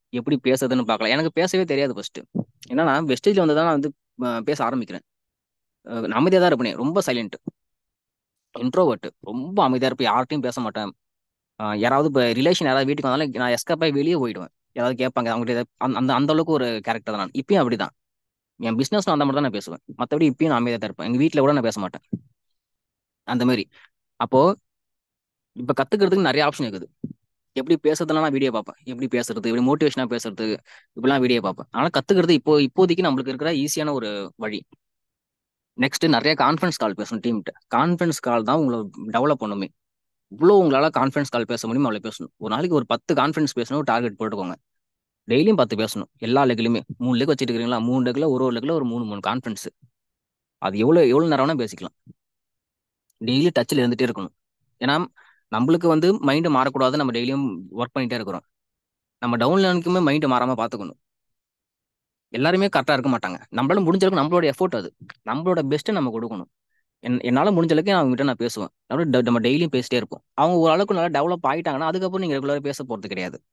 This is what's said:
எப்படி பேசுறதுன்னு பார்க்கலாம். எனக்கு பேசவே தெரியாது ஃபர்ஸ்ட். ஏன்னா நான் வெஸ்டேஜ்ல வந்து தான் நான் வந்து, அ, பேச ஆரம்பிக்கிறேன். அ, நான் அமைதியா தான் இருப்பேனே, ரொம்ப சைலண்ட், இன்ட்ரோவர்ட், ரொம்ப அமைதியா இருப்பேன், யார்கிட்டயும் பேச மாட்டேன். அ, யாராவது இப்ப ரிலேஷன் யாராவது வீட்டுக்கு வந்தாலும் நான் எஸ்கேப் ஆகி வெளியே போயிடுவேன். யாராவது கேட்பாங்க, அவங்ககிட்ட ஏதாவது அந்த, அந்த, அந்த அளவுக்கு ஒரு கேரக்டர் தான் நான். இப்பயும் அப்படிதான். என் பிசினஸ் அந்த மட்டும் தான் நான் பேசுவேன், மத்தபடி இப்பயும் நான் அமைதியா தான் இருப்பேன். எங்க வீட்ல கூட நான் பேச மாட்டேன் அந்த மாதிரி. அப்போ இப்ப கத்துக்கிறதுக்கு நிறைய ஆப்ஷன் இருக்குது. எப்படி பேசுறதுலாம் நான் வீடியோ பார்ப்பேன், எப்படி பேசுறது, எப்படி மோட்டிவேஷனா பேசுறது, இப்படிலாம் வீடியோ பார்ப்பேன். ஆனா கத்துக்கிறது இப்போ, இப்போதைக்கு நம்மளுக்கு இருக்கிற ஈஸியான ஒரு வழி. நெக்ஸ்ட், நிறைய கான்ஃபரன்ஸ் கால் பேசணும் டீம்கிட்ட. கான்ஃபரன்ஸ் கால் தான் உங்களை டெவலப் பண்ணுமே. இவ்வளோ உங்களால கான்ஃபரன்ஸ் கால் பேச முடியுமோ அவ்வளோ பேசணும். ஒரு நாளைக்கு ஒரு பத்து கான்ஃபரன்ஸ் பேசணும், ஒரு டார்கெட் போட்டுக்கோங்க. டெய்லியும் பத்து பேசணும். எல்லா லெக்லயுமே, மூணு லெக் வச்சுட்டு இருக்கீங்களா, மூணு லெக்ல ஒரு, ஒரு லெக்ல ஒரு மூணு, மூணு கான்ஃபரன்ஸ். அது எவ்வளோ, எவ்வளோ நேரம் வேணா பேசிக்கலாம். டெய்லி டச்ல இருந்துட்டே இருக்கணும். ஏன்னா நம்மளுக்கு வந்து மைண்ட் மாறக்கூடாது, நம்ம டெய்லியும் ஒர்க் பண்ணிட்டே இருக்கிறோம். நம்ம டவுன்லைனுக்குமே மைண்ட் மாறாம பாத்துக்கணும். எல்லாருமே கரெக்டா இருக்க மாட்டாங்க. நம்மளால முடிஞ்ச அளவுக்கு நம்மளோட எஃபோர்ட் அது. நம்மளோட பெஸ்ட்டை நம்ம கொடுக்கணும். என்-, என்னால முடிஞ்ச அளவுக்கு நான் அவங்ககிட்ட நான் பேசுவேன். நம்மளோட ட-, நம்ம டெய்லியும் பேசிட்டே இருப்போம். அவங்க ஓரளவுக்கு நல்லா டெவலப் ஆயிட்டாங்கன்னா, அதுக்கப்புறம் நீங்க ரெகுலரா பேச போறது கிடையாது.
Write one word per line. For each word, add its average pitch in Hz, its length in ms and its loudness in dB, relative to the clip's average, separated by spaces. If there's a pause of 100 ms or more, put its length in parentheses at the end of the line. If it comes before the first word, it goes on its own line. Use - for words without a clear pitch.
(200)
எப்படி 135 160 0 (120)
பேசுறதுன்னு 127 420 2
பார்க்கலாம். 110 260 0
எனக்கு 160 240 0
பேசவே 185 320 2
தெரியாது 139 260 0
ஃபர்ஸ்ட். - 220 -12 (520)
ஏன்னா 294 180 0
நான் 151 220 2
வெஸ்டேஜ்ல 196 320 2
வந்து 151 140 4
தான் 165 100 2
நான் 156 100 2
வந்து, 143 120 -2 (380)
அ, - 20 -2 (180)
பேச 147 200 -2
ஆரம்பிக்கிறேன். 113 360 -6 (840)
அ, 113 40 -12 (140)
நான் 110 120 -2
அமைதியா 185 220 4
தான் 175 100 6
இருப்பேனே, 117 220 0 (100)
ரொம்ப 165 240 0
சைலண்ட், 117 300 -4 (1200)
இன்ட்ரோவர்ட், 127 520 0 (240)
ரொம்ப 139 260 -6 (100)
அமைதியா 127 240 0
இருப்பேன், 117 200 -2
யார்கிட்டயும் 127 360 -2
பேச 123 180 -6
மாட்டேன். 104 260 -8 (680)
அ, 107 240 -4
யாராவது 139 280 4
இப்ப 135 120 2 (160)
ரிலேஷன் 160 300 2
யாராவது 135 200 2
வீட்டுக்கு 143 200 -2
வந்தாலும் 139 340 -2
நான் 123 140 0
எஸ்கேப் 160 280 -2
ஆகி 147 140 0
வெளியே 165 240 2
போயிடுவேன். 95 300 -6 (240)
யாராவது 120 260 -2
கேட்பாங்க, 123 300 -2
அவங்ககிட்ட 117 240 -2
ஏதாவது 120 140 -6 (140)
அந்த, 131 160 -2
அந்த, 131 180 2
அந்த 147 140 2
அளவுக்கு 160 260 2
ஒரு 123 100 -2 (180)
கேரக்டர் 113 280 -4
தான் 101 80 -2
நான். - 180 -10
இப்பயும் 196 220 2
அப்படிதான். 113 300 -4 (640)
என் 113 200 -2
பிசினஸ் 196 340 0
அந்த 147 120 2
மட்டும் 135 160 0
தான் 139 80 0
நான் 104 100 -6
பேசுவேன், - 240 -14 (160)
மத்தபடி 151 320 0
இப்பயும் 156 200 0
நான் 120 100 2
அமைதியா 120 200 -2
தான் 107 80 -6
இருப்பேன். 87 200 -10
எங்க 123 140 0
வீட்ல 151 200 2
கூட 143 140 4
நான் 117 120 0
பேச 107 140 -6
மாட்டேன் - 220 -10 (1200)
அந்த 123 220 -2
மாதிரி. 110 140 0 (600)
அப்போ 131 180 2 (1200)
இப்ப 127 180 -4
கத்துக்கிறதுக்கு 190 480 2
நிறைய 139 200 2
ஆப்ஷன் 147 200 -4
இருக்குது. 95 200 -10 (720)
எப்படி 254 160 0 (100)
பேசுறதுலாம் 156 400 0
நான் 143 100 0
வீடியோ 135 200 0
பார்ப்பேன், - 220 -8 (140)
எப்படி 127 240 -6
பேசுறது, 113 340 -4
எப்படி 120 180 0
மோட்டிவேஷனா 147 460 2
பேசுறது, 110 320 -6 (500)
இப்படிலாம் 131 280 2
வீடியோ 123 220 2
பார்ப்பேன். - 220 -6 (100)
ஆனா 139 100 0 (100)
கத்துக்கிறது 175 420 2
இப்போ, 151 140 0 (140)
இப்போதைக்கு 180 400 2
நம்மளுக்கு 131 260 -2
இருக்கிற 143 180 -4 (120)
ஈஸியான 151 360 -2
ஒரு 110 100 -6 (340)
வழி. 107 160 -6 (1160)
நெக்ஸ்ட், 135 280 0 (100)
நிறைய 113 180 2 (100)
கான்ஃபரன்ஸ் 160 400 0
கால் 104 160 -2
பேசணும் 104 260 -6
டீம்கிட்ட. 110 280 -4 (220)
கான்ஃபரன்ஸ் 165 520 0
கால் 117 220 0
தான் 147 120 2
உங்களை 123 180 0 (360)
டெவலப் 131 280 0
பண்ணுமே. 101 260 -6 (640)
இவ்வளோ 160 300 6
உங்களால 147 280 4 (100)
கான்ஃபரன்ஸ் 135 360 0
கால் 117 160 -2
பேச 117 160 -4
முடியுமோ 127 220 0
அவ்வளோ 107 180 -6
பேசணும். 82 240 -12 (120)
ஒரு 101 120 -6
நாளைக்கு 160 240 0
ஒரு 120 140 -4
பத்து - 280 -2
கான்ஃபரன்ஸ் 147 380 0
பேசணும், 131 220 -4
ஒரு 139 100 -4
டார்கெட் 113 300 -2
போட்டுக்கோங்க. 98 360 -6 (680)
டெய்லியும் 160 340 4
பத்து 113 200 0
பேசணும். 110 280 -6 (180)
எல்லா 131 220 4
லெக்லயுமே, 113 320 0 (220)
மூணு 123 160 0
லெக் 160 120 0
வச்சுட்டு 131 220 -2
இருக்கீங்களா, 117 340 -2
மூணு 127 200 0
லெக்ல 135 260 0
ஒரு, 127 140 0
ஒரு 120 100 -2
லெக்ல 139 220 -4
ஒரு 135 120 -2
மூணு, 117 180 -4
மூணு 101 200 -8
கான்ஃபரன்ஸ். 117 380 -6 (920)
அது 95 220 -4
எவ்வளோ, 160 180 6 (120)
எவ்வளோ 160 180 4
நேரம் 135 140 2
வேணா 156 180 0
பேசிக்கலாம். 92 340 -12 (1200)
டெய்லி 135 360 2
டச்ல 147 240 2
இருந்துட்டே 123 260 2
இருக்கணும். 101 260 -6 (480)
ஏன்னா 135 140 2 (560)
நம்மளுக்கு 160 360 2
வந்து 160 200 4 (200)
மைண்ட் 156 280 2
மாறக்கூடாது, 131 460 2
நம்ம 131 160 0
டெய்லியும் 135 280 -2 (340)
ஒர்க் 123 160 -6
பண்ணிட்டே 123 240 -2
இருக்கிறோம். 95 260 -8 (760)
நம்ம 120 220 -2
டவுன்லைனுக்குமே 180 640 2
மைண்ட் 151 260 2
மாறாம 123 280 0
பாத்துக்கணும். 104 360 -8 (1300)
எல்லாருமே 175 360 2
கரெக்டா 147 320 2
இருக்க 131 120 0
மாட்டாங்க. 104 320 -2 (140)
நம்மளால 139 240 2
முடிஞ்ச 185 260 2
அளவுக்கு 190 40 4
நம்மளோட 165 340 2
எஃபோர்ட் 170 320 0
அது. 95 200 -8 (340)
நம்மளோட 165 400 -2
பெஸ்ட்டை 147 220 -2
நம்ம 131 280 -2
கொடுக்கணும். 110 260 -10 (540)
என்-, 123 200 -2
என்னால 139 320 2
முடிஞ்ச - 20 4
அளவுக்கு 165 380 2
நான் 175 140 4
அவங்ககிட்ட 127 180 0
நான் 135 140 0
பேசுவேன். 113 320 -6 (240)
நம்மளோட 160 140 0
ட-, 131 140 2
நம்ம 120 180 2
டெய்லியும் 143 320 0
பேசிட்டே 127 220 -2
இருப்போம். 117 300 -4 (100)
அவங்க 170 240 2
ஓரளவுக்கு 170 380 4
நல்லா 165 260 0
டெவலப் 175 260 -2
ஆயிட்டாங்கன்னா, 151 320 -2
அதுக்கப்புறம் 185 500 -2
நீங்க 139 180 -2
ரெகுலரா 143 120 -2
பேச 139 240 -6
போறது 110 240 -8
கிடையாது. 92 340 -8 (120)